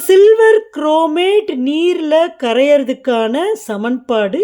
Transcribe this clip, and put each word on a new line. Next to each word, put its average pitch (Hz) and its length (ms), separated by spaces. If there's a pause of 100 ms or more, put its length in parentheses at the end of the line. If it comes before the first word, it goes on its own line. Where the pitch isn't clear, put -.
(100)
சில்வர் 440 520 (140)
குரோமேட் 330 760 (140)
நீர்ல 320 480 (300)
கரையறதுக்கான 254 1040 (180)
சமன்பாடு 226 760